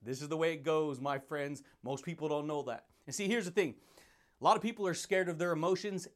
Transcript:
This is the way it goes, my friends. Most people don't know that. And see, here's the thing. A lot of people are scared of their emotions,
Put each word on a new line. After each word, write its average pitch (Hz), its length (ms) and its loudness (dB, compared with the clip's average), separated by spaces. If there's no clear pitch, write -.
This 131 220 -6
is 147 60 -8
the 156 80 -2
way 165 160 2
it 156 100 -8
goes, 151 380 2
my 143 180 -2
friends. 143 460 -6
Most 135 220 -4
people 165 240 -4
don't 147 180 0
know 151 160 -2
that. 123 220 -8
And 139 80 -10
see, 196 140 -2
here's 214 200 2
the 180 40 -4
thing. 175 240 0
A - 40 -4
lot 185 120 8
of - 60 -2
people 214 240 -2
are 175 80 2
scared 185 340 2
of 165 100 -2
their 175 120 2
emotions, 185 640 0